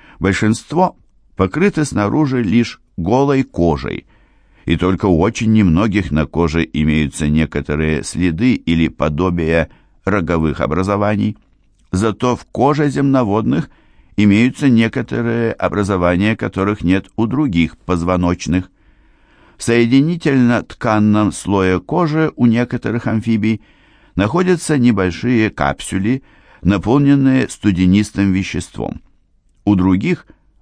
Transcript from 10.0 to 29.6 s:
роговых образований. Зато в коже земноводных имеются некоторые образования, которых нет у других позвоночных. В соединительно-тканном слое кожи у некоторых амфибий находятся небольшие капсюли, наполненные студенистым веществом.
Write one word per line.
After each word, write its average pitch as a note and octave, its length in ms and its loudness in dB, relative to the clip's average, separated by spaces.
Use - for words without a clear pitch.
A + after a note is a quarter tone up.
роговых E2 560 -2
образований. G2+ 800 -2
Зато A2+ 440 -2
в - 80 -20
коже D3 460 0
земноводных C3 800 0
имеются A2+ 520 4
некоторые A#2 840 0
образования, F#2 840 0
которых G#2 460 -4
нет F#2+ 340 0
у A2+ 100 0
других G#2 520 -2
позвоночных. F2 920 -2
В - 60 -18
соединительно-тканном A#2+ 1700 2
слое F#2 480 0
кожи D#3 560 -2
у B2 100 2
некоторых A#2 600 -2
амфибий A2 560 -2
находятся D#3 640 0
небольшие A2 720 0
капсюли, F#2+ 720 -4
наполненные C3 880 2
студенистым G2 840 2
веществом. - 680 -6